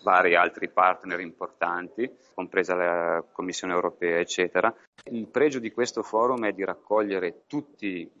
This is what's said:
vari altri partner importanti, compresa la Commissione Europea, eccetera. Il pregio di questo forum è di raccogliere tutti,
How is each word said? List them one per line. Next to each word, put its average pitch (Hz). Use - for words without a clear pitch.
vari 92
altri 87
partner 90
importanti, 87
compresa 90
la 85
Commissione 92
Europea, 87
eccetera. 90
Il 113
pregio 135
di 110
questo 117
forum 117
è 101
di 95
raccogliere 95
tutti, 98